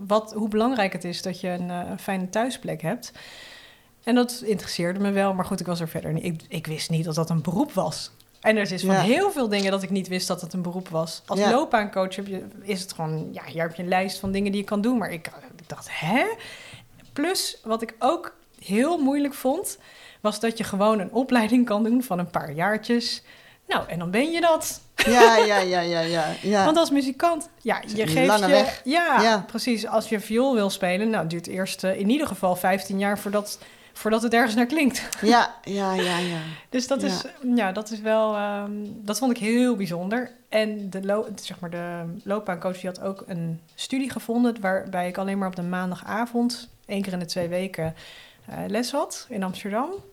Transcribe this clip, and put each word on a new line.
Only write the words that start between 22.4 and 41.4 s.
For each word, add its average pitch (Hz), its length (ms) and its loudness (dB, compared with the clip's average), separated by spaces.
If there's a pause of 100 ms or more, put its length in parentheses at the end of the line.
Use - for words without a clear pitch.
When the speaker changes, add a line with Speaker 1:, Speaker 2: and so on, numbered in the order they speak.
Speaker 1:
jaartjes. 214 720 0 (440)
Nou, - 220 -2
en 165 100 -4
dan 175 120 -4
ben 262 200 2
je 330 100 0
dat. 320 400 2 (140)
Speaker 2:
Ja, 226 420 8
ja, 214 220 6
ja, 180 200 2
ja, 170 200 0
ja, 165 260 0 (160)
ja. 196 240 4
Speaker 1:
Want 311 120 6
als 330 140 4
muzikant, 277 580 0 (120)
ja, 214 140 0
Speaker 2:
Het - 100 -8
is - 60 -12
Speaker 1:
je 214 100 -2
Speaker 2:
een 202 60 2
Speaker 1:
geeft 254 200 4
Speaker 2:
lange 208 200 6
Speaker 1:
je - 40 6
Speaker 2:
weg. - 320 4
Speaker 1:
Ja, 294 380 4
Speaker 2:
Ja. 214 260 4
Speaker 1:
precies. 220 400 -2
Als 220 220 0
je 220 100 0
viool 240 340 2
wil 202 160 2
spelen, 190 400 0
nou, 214 120 0
het 165 80 -2
duurt 170 180 -6
eerst, 190 360 -4
eh, 190 160 0
in 196 100 2
ieder 294 180 2
geval 185 280 0
vijftien 196 440 0
jaar 202 200 0
voordat, 208 400 -4 (340)
voordat 220 280 0
het 226 120 2
ergens 233 220 4
naar 240 100 6
klinkt. 277 440 0 (120)
Speaker 2:
Ja, - 420 6
ja, 196 300 -2
ja, 180 240 0
ja. 175 200 -2 (320)
Speaker 1:
Dus 247 180 -2
dat 269 140 0
Speaker 2:
Ja. 196 60 0
Speaker 1:
is, 185 160 -2 (320)
ja, 208 160 2
dat 214 200 -6
is 220 80 -8
wel, 214 360 2
ehm, 202 360 -4 (140)
dat 208 320 -6
vond 254 140 2
ik 233 60 0
heel 240 380 2
bijzonder. 196 560 -4 (180)
En 214 400 0
de 190 160 -6
lo-, 202 300 0
zeg - 240 -12